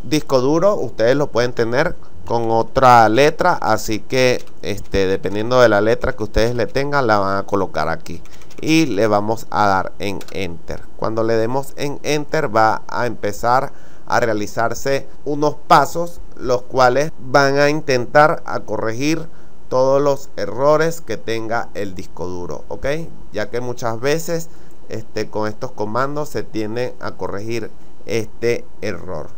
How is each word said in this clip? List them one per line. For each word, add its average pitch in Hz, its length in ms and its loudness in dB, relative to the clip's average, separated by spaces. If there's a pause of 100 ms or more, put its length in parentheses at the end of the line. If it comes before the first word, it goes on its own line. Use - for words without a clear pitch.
disco 143 380 0
duro 165 340 2
ustedes 117 400 0
lo 147 160 -2
pueden 123 220 0
tener 123 420 0 (300)
con 113 260 0
otra 113 560 6
letra, 156 460 4
así 107 460 0
que, 127 440 0 (180)
este, 98 460 0
dependiendo 104 540 2
de 120 80 8
la 104 100 4
letra 120 380 2
que 107 60 -2
ustedes 107 300 2
le 117 120 0
tengan, 139 420 0
la 107 120 4
van 98 180 0
a 98 60 -2
colocar 87 440 0
aquí 82 340 -4 (420)
y 160 220 2
le 110 220 0
vamos 104 420 0
a 104 160 2
dar 95 320 2
en 98 220 -2 (100)
enter. - 540 -4 (120)
Cuando 110 280 0
le 113 100 2
demos 117 440 0
en 143 260 -2
enter 147 520 0
va 110 320 4
a 120 200 -2
empezar 117 680 0 (320)
a - 140 0
realizarse 113 880 -2 (180)
unos 147 300 0 (120)
pasos, 160 540 4 (160)
los 123 240 0
cuales 131 560 4
van 139 400 2
a 143 120 4
intentar 147 760 2
a 117 140 -2
corregir 120 680 -2 (400)
todos 131 320 4
los 139 360 0
errores 151 640 0
que 107 160 -4
tenga 113 560 -2
el 95 220 -4
disco - 320 -4
duro, 87 400 -6
¿ok? 101 180 -4 (480)
Ya 107 160 -4
que 120 120 -4
muchas 117 380 -4
veces, 165 500 -2 (400)
este, 110 420 -4
con 107 160 -2
estos 117 240 -4
comandos 135 580 -2
se 113 140 -2
tiende 110 560 -4
a - 140 -4
corregir 101 580 -4 (340)
este 113 580 -2 (180)
error. 85 560 -4